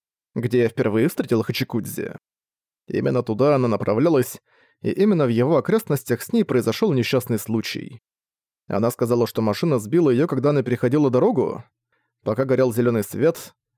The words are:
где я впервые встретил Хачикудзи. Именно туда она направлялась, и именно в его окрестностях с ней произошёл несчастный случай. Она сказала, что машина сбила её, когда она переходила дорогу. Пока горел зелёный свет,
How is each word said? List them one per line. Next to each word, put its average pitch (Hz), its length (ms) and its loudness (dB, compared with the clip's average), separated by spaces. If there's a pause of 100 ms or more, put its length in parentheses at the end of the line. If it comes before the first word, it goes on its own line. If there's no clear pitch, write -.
(340)
где 120 300 0
я 113 60 2
впервые 117 400 0
встретил 117 340 -2
Хачикудзи. - 720 -6 (720)
Именно 127 360 -2
туда 127 320 2
она 127 120 2
направлялась, 120 720 0 (400)
и 131 100 -2
именно 185 340 2
в 120 40 0
его 127 280 2
окрестностях 147 640 -2
с - 120 -8
ней 226 100 2
произошёл 127 500 0
несчастный 120 460 0
случай. - 600 -6 (680)
Она 110 240 0
сказала, 120 360 0
что - 140 -4
машина 120 380 0
сбила 139 300 2
её, 131 180 2
когда 135 220 0
она 143 120 2
переходила 123 480 2
дорогу. 127 540 0 (600)
Пока 110 220 -2
горел 127 280 2
зелёный 117 300 2
свет, 143 500 -2 (240)